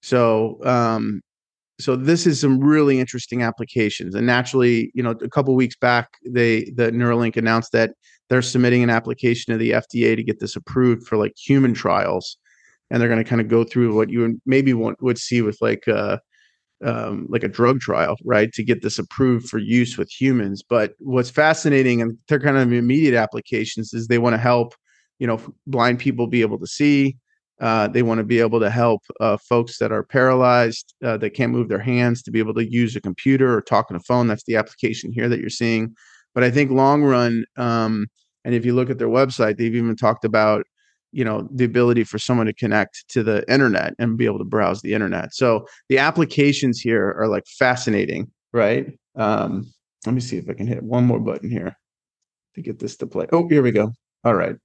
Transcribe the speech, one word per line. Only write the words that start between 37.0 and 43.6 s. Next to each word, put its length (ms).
run, 440
um, 520
and 100
if 120
you 100
look 140
at 100
their 80
website, 500
they've 160
even 220
talked 300
about, 400
you 100
know, 260
the 140
ability 400
for 160
someone 280
to 60
connect 540
to 160
the 260
internet 500